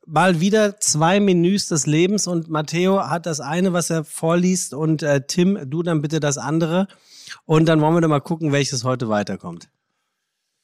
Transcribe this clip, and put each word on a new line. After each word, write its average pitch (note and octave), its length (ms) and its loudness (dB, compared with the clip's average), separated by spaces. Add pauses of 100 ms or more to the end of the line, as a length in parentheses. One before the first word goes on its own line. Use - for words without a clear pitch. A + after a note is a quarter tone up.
mal E3 320 2
wieder G3+ 400 2
zwei E3 400 2
Menüs F#3 480 2
des D#3+ 180 -2
Lebens F3+ 400 2
und E3+ 220 -4
Matteo E3+ 600 0
hat E3 180 -4
das D3+ 140 -6
eine, F3 320 -2
was F3 180 -2
er D#3+ 140 -2
vorliest F3 680 -2
und, D#3 280 -2
äh, C#3+ 240 0
Tim, F#3+ 320 0 (120)
du E3 120 -4
dann E3 180 0
bitte D#3 180 -4
das C#3+ 200 -2
andere. E3 500 0 (560)
Und D#3+ 220 4
dann D#3+ 160 4
wollen D#3 120 4
wir F3 60 4
doch E3 80 2
mal D3 120 2
gucken, D#3+ 320 -4
welches C#3 320 -2
heute B2+ 260 -2
weiterkommt. G2 580 -4 (960)